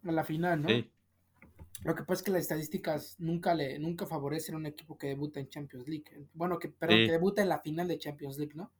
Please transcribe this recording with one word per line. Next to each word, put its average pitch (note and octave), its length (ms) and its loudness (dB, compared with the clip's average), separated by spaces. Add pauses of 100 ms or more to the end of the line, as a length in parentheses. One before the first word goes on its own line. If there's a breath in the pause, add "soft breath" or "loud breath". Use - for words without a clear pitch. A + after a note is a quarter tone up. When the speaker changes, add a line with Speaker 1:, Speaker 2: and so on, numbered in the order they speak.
Speaker 1:
a F3 80 0
la D#3 120 4
final, E3 380 2
¿no? C#3+ 80 4
Speaker 2:
Sí. A2+ 200 4 (920)
Speaker 1:
Lo E3 100 2
que D#3 80 -4
pasa F#3 180 0
es - 20 -12
que - 80 -4
las F3 120 4
estadísticas D#3 760 -2
nunca E3+ 360 2
le, C#3+ 240 -2
nunca E3+ 280 -2
favorecen D#3+ 480 -2
a D#3 40 -4
un D#3 80 -4
equipo D3 320 -12
que C#3 100 -4
debuta C#3+ 320 -4
en C3+ 80 -8
Champions C3+ 400 -10
League. D3+ 160 -6 (300)
Bueno, E3+ 240 0
que, - 100 -6
perdón, G3 300 4
Speaker 2:
Sí. - 80 8
Speaker 1:
que E3 60 4
debuta G3 300 4
en F#3+ 60 4
la D#3 120 2
final E3 280 -2
de D#3+ 100 -2
Champions C#3+ 400 -8
League, D3 160 -4
¿no? F3 240 -12